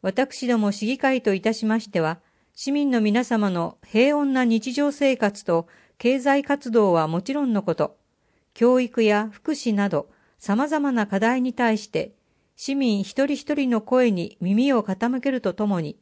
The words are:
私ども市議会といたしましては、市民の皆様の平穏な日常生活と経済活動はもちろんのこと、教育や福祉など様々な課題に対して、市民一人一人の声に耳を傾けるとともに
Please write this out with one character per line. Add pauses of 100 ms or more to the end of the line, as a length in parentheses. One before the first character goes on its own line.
私
ど
も
市
議
会
と
い
た
し
ま
し
て
は、 (360)
市
民
の
皆
様
の
平
穏
な
日
常
生
活
と (280)
経
済
活
動
は
も
ち
ろ
ん
の
こ
と、 (580)
教
育
や
福
祉
な
ど (300)
様
々
な
課
題
に
対
し
て、 (440)
市
民
一
人
一
人
の
声
に
耳
を
傾
け
る
と
と
も
に